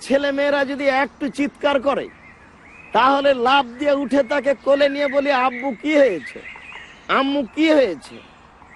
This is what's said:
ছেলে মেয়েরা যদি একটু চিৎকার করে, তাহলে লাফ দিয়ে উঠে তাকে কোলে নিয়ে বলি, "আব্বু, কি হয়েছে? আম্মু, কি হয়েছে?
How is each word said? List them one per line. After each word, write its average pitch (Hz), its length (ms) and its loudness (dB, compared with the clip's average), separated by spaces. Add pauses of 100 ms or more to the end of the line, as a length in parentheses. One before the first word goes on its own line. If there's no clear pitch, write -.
ছেলে 277 300 0
মেয়েরা 277 340 0
যদি 277 220 -4
একটু 269 420 -2
চিৎকার 285 520 -2
করে, 214 280 -4 (840)
তাহলে 277 400 4
লাফ 254 320 2
দিয়ে 254 260 -4
উঠে 277 320 0
তাকে 277 300 -2 (100)
কোলে 277 260 2
নিয়ে 285 180 -2
বলি, 277 240 0
"আব্বু, 254 500 -2
কি 302 160 0
হয়েছে? 233 440 0 (680)
আম্মু, 277 380 0 (100)
কি 311 180 2
হয়েছে? 190 420 0 (600)